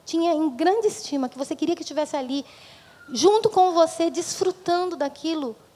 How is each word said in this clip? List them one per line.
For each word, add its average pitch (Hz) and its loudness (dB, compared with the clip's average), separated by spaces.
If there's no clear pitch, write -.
tinha 330 0
em 311 2
grande 339 2
estima, 277 -2
que 254 -12
você 277 -6
queria 320 -2
que - -12
estivesse 294 -4
ali, 269 -4
junto 415 4
com 370 4
você, 330 2
desfrutando 349 -2
daquilo, 277 -4